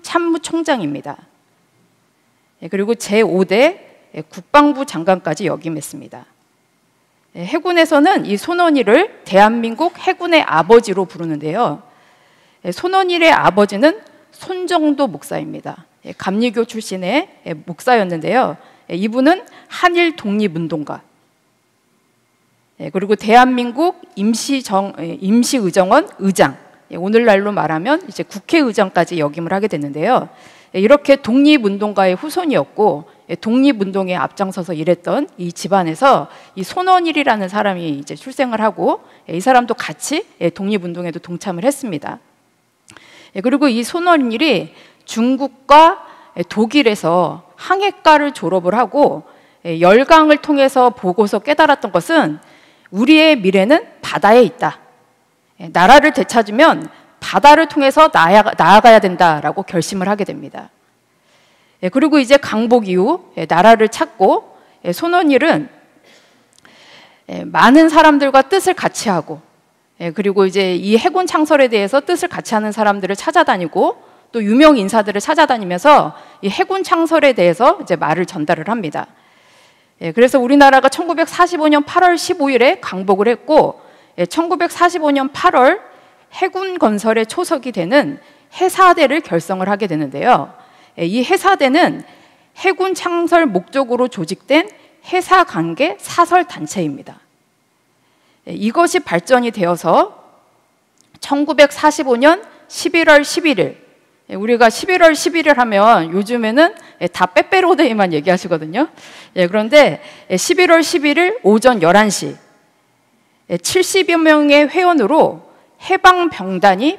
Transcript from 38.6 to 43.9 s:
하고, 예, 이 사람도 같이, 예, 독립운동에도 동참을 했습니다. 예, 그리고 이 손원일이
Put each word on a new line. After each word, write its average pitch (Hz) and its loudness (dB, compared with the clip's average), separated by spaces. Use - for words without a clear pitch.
하고, 220 -2
예, 165 -10
이 170 -6
사람도 247 2
같이, - -8
예, 175 -2
독립운동에도 175 -6
동참을 175 -10
했습니다. 240 -6
예, 196 -10
그리고 262 0
이 233 -2
손원일이 269 -2